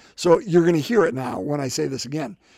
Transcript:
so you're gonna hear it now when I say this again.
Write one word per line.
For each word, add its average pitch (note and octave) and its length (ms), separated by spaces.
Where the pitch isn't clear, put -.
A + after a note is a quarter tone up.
so E3+ 240
you're F3 260
gonna E3+ 120
hear G3 280
it A#2+ 80
now C3 260
when D3 220
I C3+ 80
say D3 180
this C3 160
again. D#3 320